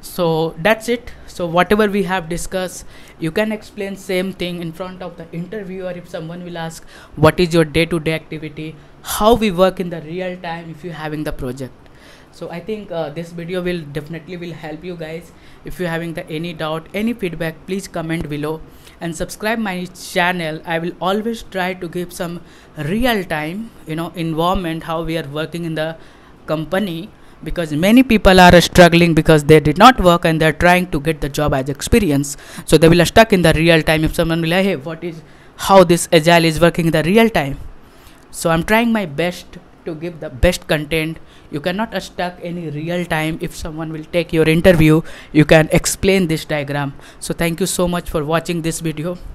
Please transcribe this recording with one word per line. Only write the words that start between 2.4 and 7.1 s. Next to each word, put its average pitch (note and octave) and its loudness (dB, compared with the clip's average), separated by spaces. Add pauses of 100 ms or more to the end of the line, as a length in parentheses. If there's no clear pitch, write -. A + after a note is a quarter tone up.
you D#3+ -4
can G#3+ -2
explain G3+ -10
same F#3+ -4
thing F3 -8
in E3 -8
front F#3 -12
of E3+ -14
the E3 -16
interviewer. F#3 -10
If F3 -12
someone F3 -12
will F3 -12
ask, E3 -10 (300)